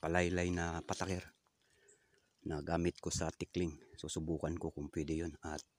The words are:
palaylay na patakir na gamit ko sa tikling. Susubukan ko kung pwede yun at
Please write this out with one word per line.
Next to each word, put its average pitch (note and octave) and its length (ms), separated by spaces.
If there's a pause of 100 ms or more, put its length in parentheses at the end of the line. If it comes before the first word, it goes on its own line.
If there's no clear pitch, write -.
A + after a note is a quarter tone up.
palaylay F2 480
na E2+ 320
patakir F#2 400 (1300)
na D2+ 160
gamit E2+ 320
ko - 160
sa E2 160
tikling. E2+ 480 (240)
Susubukan D#2 560
ko E2 160
kung D2 160
pwede D#2+ 400
yun D2+ 160
at D#2 160 (180)